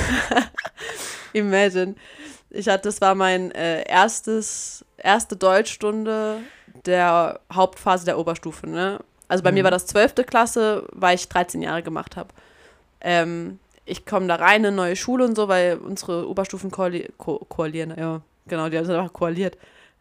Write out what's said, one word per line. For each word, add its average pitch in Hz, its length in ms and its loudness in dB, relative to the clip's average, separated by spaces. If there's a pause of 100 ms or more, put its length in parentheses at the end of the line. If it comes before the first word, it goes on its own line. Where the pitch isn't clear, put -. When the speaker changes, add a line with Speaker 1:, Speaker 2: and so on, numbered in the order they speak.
(600)
Speaker 1:
<laughs> - 720 -12
Imagine. 196 600 2 (540)
Ich 208 200 -4
hatte, 196 180 2
das 208 140 -4
war 190 140 6
mein, 185 360 2
äh, 165 380 -2
erstes, 220 960 0 (120)
erste 208 380 0
Deutschstunde 214 1040 0 (460)
der 175 560 2 (120)
Hauptphase 185 520 2
der 175 120 0
Oberstufe, 160 500 -6
ne? 180 320 -4 (280)
Also 180 160 0
bei 185 80 6
mir 190 120 4
Speaker 2:
Mhm. - 20 6
Speaker 1:
war 185 60 6
das 180 160 0
zwölfte 240 360 4
Klasse, 226 720 2
weil 185 220 2
ich - 120 -4
dreizehn 180 340 -2
Jahre 160 220 -4
gemacht 160 320 -8
hab. 175 180 -14 (680)
Ähm, 170 580 -2 (260)
ich - 200 -10
komm 190 240 -2
da 170 60 0
rein, 202 300 6
eine 202 100 2
neue 180 200 0
Schule 254 300 0
und 226 100 0
so, 208 140 0
weil 180 280 2
unsere 180 520 -6
Oberstufen 190 420 -6
koali-, 180 460 -4
ko-, - 320 -6
koalieren, 160 480 -6
ja, 160 240 -6 (260)
genau, 160 220 -4
die 160 80 -2
haben 165 120 -2
einfach 175 240 -2
koaliert. 175 440 -4 (440)